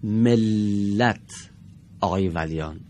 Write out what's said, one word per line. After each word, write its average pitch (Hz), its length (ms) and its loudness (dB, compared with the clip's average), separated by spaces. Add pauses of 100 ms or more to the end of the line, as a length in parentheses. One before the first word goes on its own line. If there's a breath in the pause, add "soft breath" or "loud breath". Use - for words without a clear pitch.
ملت. 107 1500 0 (500)
آقای 95 280 0
ولیان. 80 600 -6